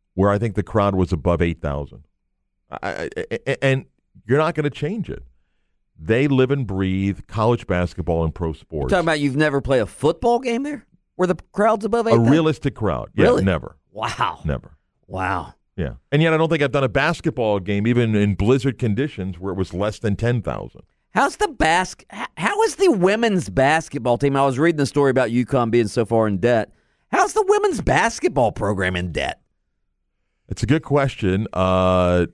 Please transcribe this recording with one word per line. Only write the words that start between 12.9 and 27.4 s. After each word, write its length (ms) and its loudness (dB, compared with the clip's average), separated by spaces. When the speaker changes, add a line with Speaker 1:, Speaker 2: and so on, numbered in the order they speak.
Speaker 1:
Yeah, 120 2
Speaker 2:
Really? 180 2
Speaker 1:
never. 320 -2
Speaker 2:
Wow. 540 -4
Speaker 1:
Never. 320 -6
Speaker 2:
Wow. 460 -6
Speaker 1:
Yeah. 180 -6
And 100 4
yet 100 2
I 40 2
don't 120 0
think 140 0
I've 100 0
done 120 0
a 40 0
basketball 720 -2
game, 260 -2
even 280 2
in 200 2
blizzard 440 0
conditions, 600 -4
where 140 -6
it 40 -6
was 180 -2
less 240 -4
than 180 -2
ten 260 0
thousand. 400 -8
Speaker 2:
How's 260 0
the 120 0
bas-, 480 0
h-, 140 -12
how 260 0
is 140 0
the 160 4
women's 560 2
basketball 720 0
team? 180 0
I 80 4
was 140 0
reading 180 2
the 100 2
story 240 2
about 200 2
uconn 400 0
being 180 4
so 160 0
far 240 2
in 100 -2
debt. 340 0
How's 220 2
the 160 0